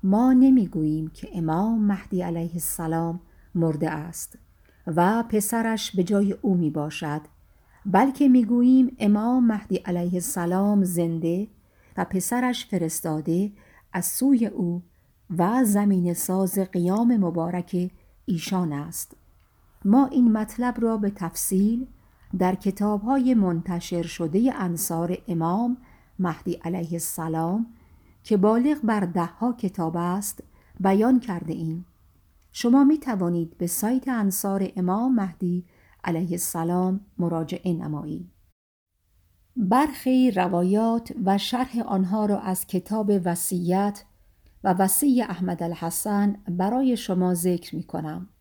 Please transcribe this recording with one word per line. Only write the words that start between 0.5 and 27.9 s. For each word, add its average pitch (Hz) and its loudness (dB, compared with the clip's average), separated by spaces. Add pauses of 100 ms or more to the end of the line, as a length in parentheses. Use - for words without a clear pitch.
که - -14
امام 190 0
مهدی 190 -2
علیه 170 -4
السلام 165 -4 (340)
مرده 160 0
است 156 -10 (480)
و 180 2
پسرش 226 -2
به 185 2
جای 202 2
او 190 0
می‌باشد، 151 -2 (680)
بلکه 262 4
می‌گوییم 247 6
امام 220 2
مهدی 208 0
علیه 175 -2
السلام 185 0
زنده 170 -2 (480)
و 180 -2
پسرش 240 -2
فرستاده 165 -2 (400)
از 175 -4
سوی 254 2
او 175 -4 (560)
و 226 2
زمین 196 2
ساز 185 -2
قیام 196 2
مبارک 175 -2 (340)
ایشان 175 -2
است. 147 -10 (680)
ما 247 6
این 247 4
مطلب 226 -2
را 226 0
به 208 0
تفصیل 202 -2 (520)
در 185 2
کتاب‌های 214 0
منتشر 175 0
شدهٔ 165 0
انصار 175 -4 (100)
امام 185 0 (420)
مهدی 180 -2
علیه 170 -6
السلام 165 -4 (560)